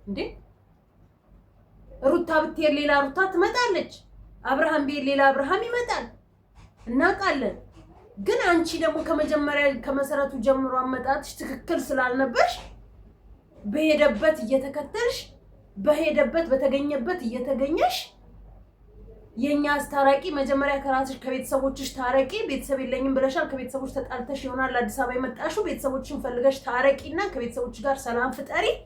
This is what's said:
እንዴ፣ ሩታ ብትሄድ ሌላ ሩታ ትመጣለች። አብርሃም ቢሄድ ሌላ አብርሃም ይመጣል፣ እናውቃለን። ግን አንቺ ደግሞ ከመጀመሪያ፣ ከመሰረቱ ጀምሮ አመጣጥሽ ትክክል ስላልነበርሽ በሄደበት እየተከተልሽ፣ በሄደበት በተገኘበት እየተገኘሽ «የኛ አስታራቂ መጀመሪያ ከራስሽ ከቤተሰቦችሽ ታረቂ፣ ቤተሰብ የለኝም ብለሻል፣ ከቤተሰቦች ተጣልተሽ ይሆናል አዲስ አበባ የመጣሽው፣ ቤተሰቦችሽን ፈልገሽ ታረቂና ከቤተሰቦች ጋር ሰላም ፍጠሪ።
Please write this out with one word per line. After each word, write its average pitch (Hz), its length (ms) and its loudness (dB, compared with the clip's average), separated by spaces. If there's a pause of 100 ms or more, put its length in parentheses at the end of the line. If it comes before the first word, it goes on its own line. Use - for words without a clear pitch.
እንዴ፣ 202 160 -8 (1800)
ሩታ 277 360 2
ብትሄድ 311 360 2
ሌላ 285 240 0
ሩታ 277 300 0
ትመጣለች። 392 680 0 (520)
አብርሃም 302 380 2
ቢሄድ 277 220 -2
ሌላ 277 200 2
አብርሃም 269 380 2
ይመጣል፣ 480 420 -2 (840)
እናውቃለን። 294 680 0 (640)
ግን 415 260 0
አንቺ 349 340 4
ደግሞ 320 260 0
ከመጀመሪያ፣ 294 600 2 (140)
ከመሰረቱ 277 600 -2
ጀምሮ 262 360 2
አመጣጥሽ 254 600 -2
ትክክል - 460 -4
ስላልነበርሽ 262 760 0 (1080)
በሄደበት 294 760 4
እየተከተልሽ፣ 277 800 -2 (600)
በሄደበት 302 720 2
በተገኘበት 277 720 0
እየተገኘሽ 277 760 0 (1400)
«የኛ 294 320 2
አስታራቂ 277 640 4
መጀመሪያ 277 460 0
ከራስሽ 269 400 -2
ከቤተሰቦችሽ 269 720 -2
ታረቂ፣ 262 400 2 (120)
ቤተሰብ 277 360 -4
የለኝም 262 340 -2
ብለሻል፣ 269 340 2
ከቤተሰቦች 262 460 -8
ተጣልተሽ 254 480 -6
ይሆናል 254 340 -4
አዲስ 214 220 -2
አበባ 247 160 -2
የመጣሽው፣ 269 500 -4
ቤተሰቦችሽን 269 580 -4
ፈልገሽ 254 380 2
ታረቂና 277 680 0
ከቤተሰቦች 240 540 -6
ጋር 269 180 0
ሰላም 240 340 -2
ፍጠሪ። 320 320 -2 (200)